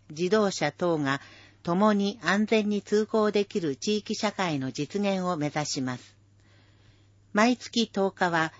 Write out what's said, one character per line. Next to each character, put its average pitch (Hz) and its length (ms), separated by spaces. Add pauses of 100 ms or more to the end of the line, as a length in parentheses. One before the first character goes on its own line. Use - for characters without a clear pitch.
(100)
自 160 180
動 208 220
車 147 220
等 170 260
が 139 220 (420)
共 196 300
に 202 280
安 196 260
全 214 220
に 208 140
通 208 240
行 214 240
で 202 140
き 202 160
る 147 160
地 214 220
域 208 180
社 208 160
会 170 260
の 131 140
実 147 280
現 196 200
を 180 160
目 147 180
指 151 120
し - 140
ま 127 160
す。 - 200 (1160)
毎 233 240
月 - 300
十 196 240
日 185 200
は 160 280